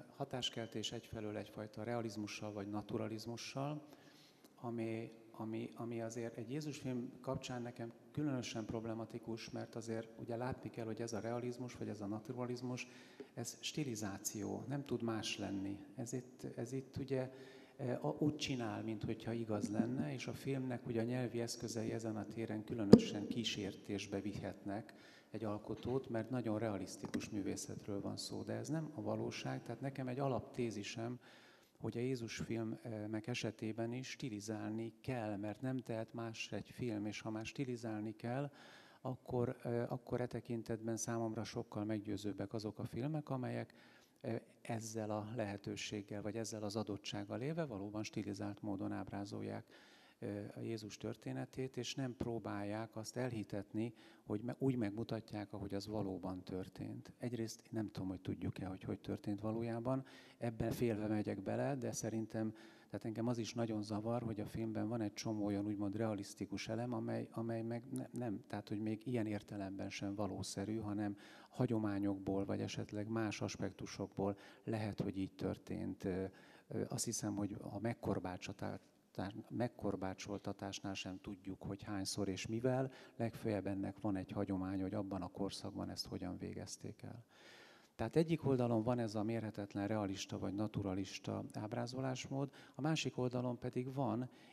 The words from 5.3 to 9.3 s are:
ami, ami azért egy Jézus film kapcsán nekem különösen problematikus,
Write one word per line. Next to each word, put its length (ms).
ami, 440
ami 260
azért 360
egy 140
Jézus 260
film 340
kapcsán 400
nekem 320
különösen 540
problematikus, 840